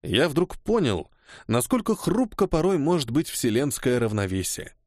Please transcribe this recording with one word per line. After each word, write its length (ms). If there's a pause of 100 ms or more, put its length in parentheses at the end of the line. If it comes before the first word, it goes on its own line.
Я 240
вдруг 300
понял, 520 (380)
насколько 480
хрупко 500
порой 320
может 320
быть 180
вселенское 680
равновесие. 760 (100)